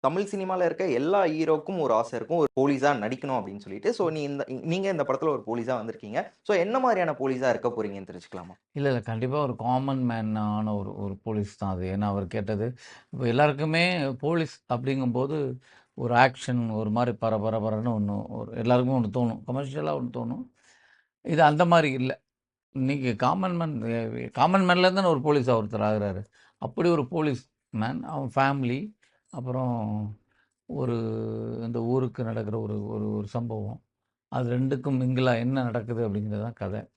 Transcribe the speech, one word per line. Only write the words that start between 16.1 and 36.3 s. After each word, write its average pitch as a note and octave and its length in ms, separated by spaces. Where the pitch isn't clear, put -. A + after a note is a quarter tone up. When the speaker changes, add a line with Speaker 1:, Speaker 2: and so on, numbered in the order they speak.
Speaker 2:
ஆக்ஷன், B2 560
ஒரு G#2+ 200
மாதிரி A#2+ 300
பர - 40
பர A2 340
பரன்னு A2 400
ஒண்ணு, G2+ 300
ஒரு A2 240
எல்லாருக்குமே B2 540
ஒண்ணு G2+ 40
தோணும், A2+ 360
கமர்ஷியலா C#3+ 540
ஒண்ணு B2 160
தோணும். B2 280
இது E3 200
அந்த D3+ 220
மாதிரி E3 280
இல்ல. B2+ 280
இன்னைக்கு C3 440
காமன் F3+ 400
மேன், A#2 720
காமன் F3+ 320
மேன்ல F3+ 160
இருந்து F#3 240
தானே F#3 60
ஒரு D#3 100
போலீஸா D3 240
ஒருத்தர் A2 400
ஆகுறாரு. G#2 420
அப்படி C3+ 300
ஒரு D3+ 200
போலீஸ் D3+ 420
மேன், A2+ 320
அவன் C#3 320
ஃபேமிலி, C#3 600
அப்புறம் A#2 880
ஒரு B2+ 280
இந்த A#2 180
ஊருக்கு B2 440
நடக்கிற A2 360
ஒரு, G#2 260
ஒரு, G#2+ 300
ஒரு G#2+ 100
சம்பவம், A2+ 560
அது B2 300
ரெண்டுக்கும் C3 420
மிங்கிளா B2+ 360
என்ன B2+ 260
நடக்குது A#2 460
அப்படிங்கிறது G#2 340